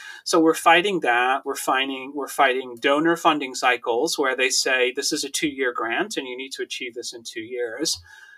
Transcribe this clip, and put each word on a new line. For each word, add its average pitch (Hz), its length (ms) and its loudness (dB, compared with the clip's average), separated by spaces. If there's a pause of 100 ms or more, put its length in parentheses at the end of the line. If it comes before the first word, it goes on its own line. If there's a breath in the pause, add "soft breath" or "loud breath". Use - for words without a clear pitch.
(240 loud breath)
So - 160 2
we're 160 160 6
fighting 175 460 4
that. 127 440 2
We're 139 80 -4
finding, 135 640 -2
we're 139 140 -6
fighting 131 500 0
donor 151 380 4
funding 147 360 2
cycles 123 640 0
where 131 180 0
they 127 140 2
say, 127 460 0
"This 139 160 -4
is 147 140 -4
a 135 40 -6
two-year 135 460 -2
grant 127 400 -4
and 139 120 -6
you 123 100 -10
need 135 160 -10
to 131 100 -8
achieve 120 320 -10
this 120 180 -12
in 117 100 -16
two - 180 -12
years." 120 600 -6 (360 loud breath)